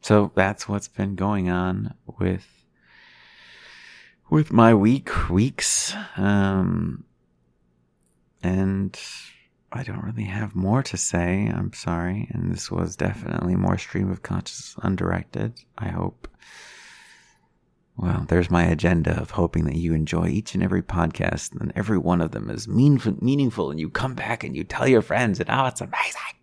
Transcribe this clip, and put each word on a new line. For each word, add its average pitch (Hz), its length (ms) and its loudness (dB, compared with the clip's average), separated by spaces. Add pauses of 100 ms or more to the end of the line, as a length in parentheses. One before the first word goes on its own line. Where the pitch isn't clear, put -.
So 104 320 4
that's 98 340 0
what's 101 200 -4
been 101 280 -4
going 95 340 -2
on 92 440 -2 (240)
with, 92 300 -2 (1800)
with 151 220 2
my 117 220 10
week, 113 560 4
weeks. - 640 0 (220)
Um, 95 880 0 (1400)
and 95 560 0 (760)
I 127 100 -6
don't 101 200 -8
really 110 220 -6
have 101 280 -6
more 95 300 2
to - 140 -6
say. 90 560 0
I'm 92 200 -2
sorry. 90 580 -4
And 87 200 -2
this 87 180 -6
was 87 260 -4
definitely 90 600 -2
more 92 220 2
stream 95 340 -4
of 92 100 -8
consciousness - 600 -8
undirected, 90 720 -2 (240)
I - 120 -6
hope. 87 380 -6 (1700)
Well, - 320 -2
there's 85 220 2
my 85 140 4
agenda 85 560 2
of 78 120 -8
hoping 82 340 0
that 71 100 -2
you 85 180 0
enjoy 82 340 0
each - 280 -2
and 92 80 2
every 92 180 0
podcast, - 760 -2
and - 160 -4
every 104 220 0
one 87 220 2
of 80 120 0
them 55 180 -8
is 107 180 -8
meanf-, 120 540 4
meaningful, 123 480 0
and 76 100 -6
you 80 100 -4
come 131 260 -6
back - 280 -6
and 67 120 -8
you 80 80 -6
tell - 240 -2
your 117 140 8
friends, 107 380 0
and, 151 100 -4
"Oh, 131 180 2
it's - 140 -6
amazing." - 600 -6